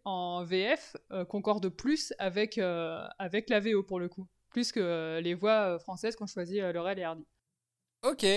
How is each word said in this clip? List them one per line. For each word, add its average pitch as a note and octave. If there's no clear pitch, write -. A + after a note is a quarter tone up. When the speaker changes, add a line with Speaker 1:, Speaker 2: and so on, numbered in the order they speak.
Speaker 1:
en F3+
V F#3+
F, -
euh, F#3+
concordent G3
plus C#4
avec, G3+
euh, E3+
avec G3
la G#3+
V G#3+
O G3
pour F#3+
le F3
coup, F#3
plus A#3+
que, -
euh, E3
les E3+
voix, G3+
euh, E3
françaises G#3+
qu'ont A3
choisi, F#3
euh, F3+
Laurel F3
et F#3
Hardy. E3
Speaker 2:
Ok, C4